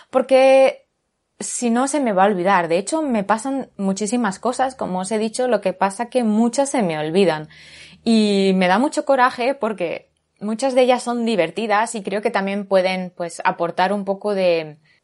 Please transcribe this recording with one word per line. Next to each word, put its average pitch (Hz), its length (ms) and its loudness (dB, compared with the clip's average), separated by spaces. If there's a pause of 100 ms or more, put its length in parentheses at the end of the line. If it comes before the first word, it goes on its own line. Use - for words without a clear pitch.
porque 262 800 4 (520)
si 233 300 -4
no 247 180 0
se 302 120 -2
me 240 120 0
va 185 120 4
a 202 40 6
olvidar. 180 420 2
De 170 100 2
hecho, 311 240 -4
me 226 200 -2
pasan 247 540 -4
muchísimas 196 640 -2
cosas, 254 340 -2
como 185 280 -6
os 190 100 -6
he 220 80 -2
dicho, 226 280 -2
lo 208 140 0
que 185 120 -2
pasa 196 360 -4
que 247 140 -2
muchas 233 480 0
se 262 100 -2
me 165 160 -2
olvidan. 156 520 0 (540)
Y 202 520 2
me 185 120 2
da 185 120 4
mucho 294 260 -2
coraje 254 480 2
porque 196 560 -6 (320)
muchas 226 340 -4
de 262 60 6
ellas 247 220 2
son 240 220 -4
divertidas 208 720 0
y 202 80 -8
creo 202 180 -4
que 220 100 -2
también 196 340 -4
pueden, 185 500 0
pues, 170 280 -10
aportar 185 500 0
un 202 120 -4
poco 196 280 -4
de 165 440 0 (260)